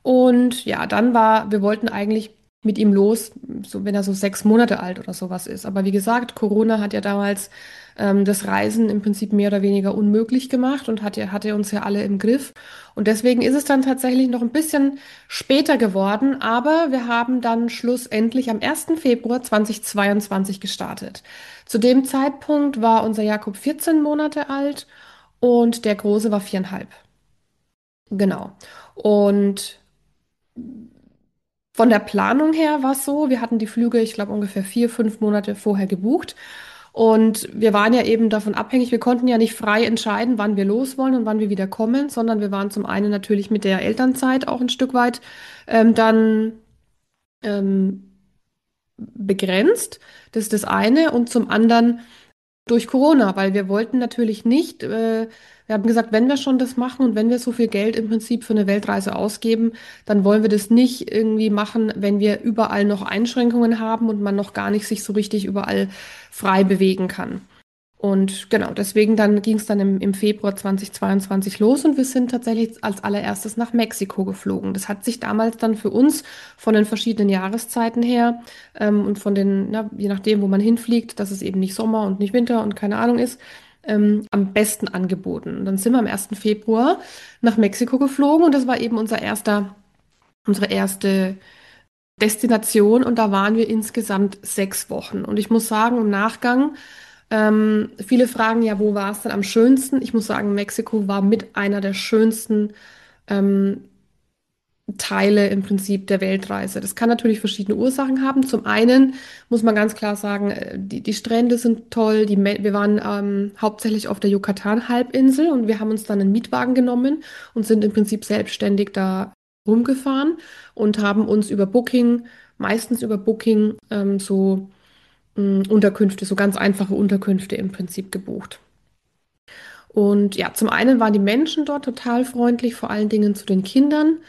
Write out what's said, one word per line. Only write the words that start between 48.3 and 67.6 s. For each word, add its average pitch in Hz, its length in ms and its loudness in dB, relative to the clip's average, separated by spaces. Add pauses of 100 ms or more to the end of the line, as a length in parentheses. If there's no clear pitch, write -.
begrenzt. 196 1040 -2 (320)
Das 220 120 -4
ist 214 100 -4
das 196 100 -2
eine. 240 460 2
Und 240 180 0
zum - 220 -2
anderen 233 500 4 (640)
durch 233 200 2
Corona, 262 500 4
weil 196 160 0
wir 196 160 -2
wollten 226 300 0
natürlich 233 480 -2
nicht, 285 360 0
äh, 226 460 -2 (400)
wir 220 40 -4
haben 214 140 0
gesagt, 226 260 2
wenn 226 160 4
wir 285 80 2
schon 269 240 0
das 254 160 -4
machen 254 280 -2
und 220 120 2
wenn 220 120 2
wir 240 120 2
so 247 100 -6
viel 233 160 0
Geld 220 300 -2
im 226 120 -4
Prinzip 226 360 -2
für - 80 -4
eine 208 160 2
Weltreise 202 480 -2
ausgeben, 226 560 0 (320)
dann 208 180 2
wollen 208 200 4
wir 220 60 4
das 208 220 0
nicht 247 420 2
irgendwie 220 380 0
machen, 208 460 -2
wenn 202 240 0
wir 208 200 2
überall 214 440 0
noch 202 180 0
Einschränkungen 233 800 0
haben 226 280 -2
und 208 140 -4
man 202 140 0
noch 202 160 -4
gar 202 180 -4
nicht 208 160 -2
sich 208 160 -6
so 214 100 -6
richtig 208 320 -2
überall 196 440 -2 (420)
frei 190 320 2
bewegen 190 460 2
kann. - 320 -10 (580)